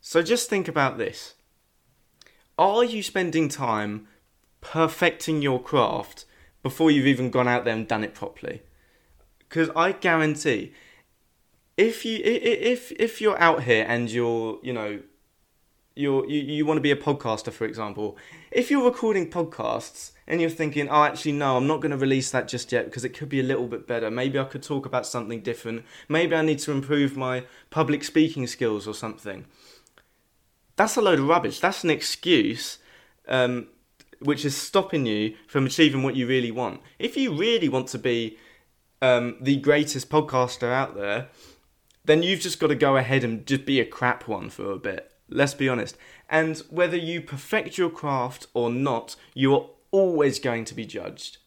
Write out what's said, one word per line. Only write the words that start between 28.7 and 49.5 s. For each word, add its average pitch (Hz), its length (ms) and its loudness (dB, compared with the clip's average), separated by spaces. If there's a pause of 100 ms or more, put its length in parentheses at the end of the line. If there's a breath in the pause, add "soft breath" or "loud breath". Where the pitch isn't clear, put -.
or 107 60 -8
something." 107 520 -12 (1300 soft breath)
That's 220 200 2
a 233 40 2
load 185 180 4
of 139 80 0
rubbish. 165 340 0
That's 190 240 -2
an 170 40 2
excuse, - 880 0 (500 soft breath)
um, 123 380 0 (520)
which 143 240 -2
is 139 140 -2
stopping 190 480 0
you 107 300 -2 (120 loud breath)
from 135 180 0
achieving 135 380 4
what 131 140 -2
you 123 100 -2
really 123 240 0
want. 113 300 -6 (180 soft breath)
If 233 160 -4
you 254 180 0
really 208 360 2
want 127 200 -2
to - 80 -8
be, 117 400 -2 (640 loud breath)
um, 123 380 2
the 139 160 4
greatest 143 540 2
podcaster 127 600 0
out 127 280 -2
there, 101 320 -4 (760 loud breath)
then 156 200 4
you've 185 180 0
just 180 180 -6
gotta 151 160 2
go 135 220 4
ahead 131 260 2
and 113 240 -4
just 135 160 0
be 135 160 2
a 113 60 2
crap - 420 -2
one 98 220 -6
for 101 200 -8
a 98 80 -6
bit. 95 340 -8 (180)
Let's 139 240 0
be 135 160 0
honest. 120 280 -4 (320 loud breath)
And 160 280 2 (120)
whether 165 280 0
you 170 240 -4
perfect - 560 -6
your 175 120 2
craft 135 640 -4
or 120 160 2
not, 123 460 -2 (180 soft breath)
you 135 220 4